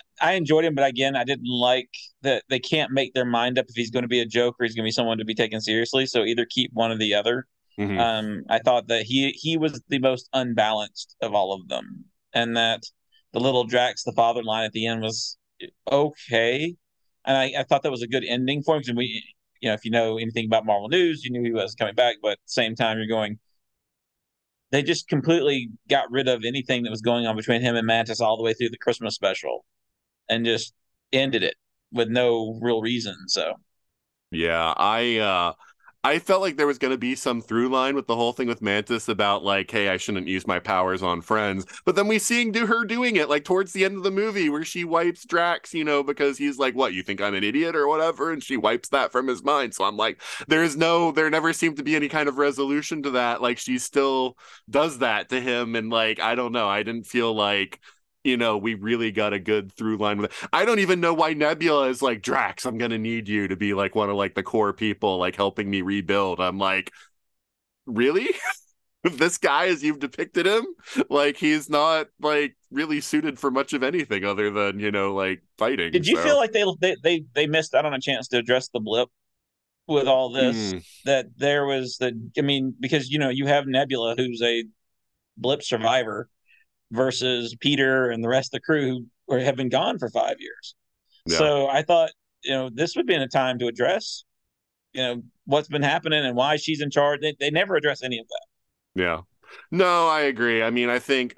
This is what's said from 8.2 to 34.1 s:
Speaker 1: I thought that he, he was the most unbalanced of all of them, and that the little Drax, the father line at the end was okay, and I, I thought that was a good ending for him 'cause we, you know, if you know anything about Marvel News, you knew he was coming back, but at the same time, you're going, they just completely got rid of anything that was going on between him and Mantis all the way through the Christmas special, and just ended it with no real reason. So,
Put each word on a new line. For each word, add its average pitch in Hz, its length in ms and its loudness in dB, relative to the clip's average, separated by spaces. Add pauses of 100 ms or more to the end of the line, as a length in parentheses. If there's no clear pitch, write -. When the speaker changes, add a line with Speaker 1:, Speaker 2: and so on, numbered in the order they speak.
Speaker 1:
I 113 120 2
thought 120 300 2
that 113 140 0
he, 135 280 0
he 160 260 -2
was 151 300 -2
the 143 100 -2
most 131 360 0
unbalanced 110 840 -2
of 110 140 -4
all 98 200 0
of 95 140 -12
them, - 380 -10 (260)
and 117 260 0
that 113 260 0 (500)
the 107 60 -2
little 127 240 2
Drax, 123 400 0
the 117 100 -6
father 117 300 2
line 113 220 -2
at 107 60 -4
the 113 140 -4
end 113 160 -4
was 110 340 -6 (560)
okay, 143 840 0 (500)
and 135 120 2
I, 131 220 0
I 131 40 0
thought 143 180 2
that 151 100 0
was 120 120 -4
a 120 40 -8
good 120 160 -2
ending 127 380 -2
for 160 140 2
him 147 80 -2
'cause - 120 -4
we, 117 280 -4 (360)
you 123 100 -2
know, 107 40 4
if 107 120 -6
you 113 40 -6
know 113 300 2
anything 113 260 -4
about 110 220 2
Marvel 104 200 2
News, 165 360 0
you 123 80 -6
knew 120 120 -4
he 117 80 0
was 101 220 -2
coming 107 220 -2
back, 120 260 4
but 107 120 0
at - 120 -8
the - 60 -16
same 113 240 0
time, 110 220 0
you're 110 100 -4
going, 107 320 -2 (1300)
they 143 140 2
just 156 240 -2
completely 143 640 2 (200)
got 139 220 2
rid 131 160 0
of 117 180 0
anything 127 380 -2
that 110 80 -4
was 107 100 -6
going 120 240 2
on 110 100 0
between 117 260 0
him 120 140 2
and 113 120 0
Mantis 113 340 2
all 110 160 2
the 113 60 -4
way 113 100 2
through 117 160 -2
the 113 80 -12
Christmas 113 380 -2
special, 95 500 -4 (640)
and 113 160 0
just 113 300 -2 (360)
ended 139 300 2
it - 140 0 (360)
with 117 180 0
no 117 520 0
real 117 200 0
reason. 110 340 -4 (140)
So, 82 240 -2 (760)